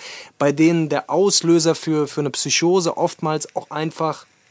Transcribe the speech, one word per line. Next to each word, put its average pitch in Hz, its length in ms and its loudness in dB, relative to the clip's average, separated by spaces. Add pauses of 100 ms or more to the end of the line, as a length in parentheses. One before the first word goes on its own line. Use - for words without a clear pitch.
(400)
bei 143 120 4
denen 160 380 4
der 143 220 -4
Auslöser 165 640 2
für, 151 320 -2
für - 140 -6
eine 139 100 -2
Psychose 170 680 0
oftmals 156 580 -4
auch - 140 -10
einfach 156 560 -6 (240)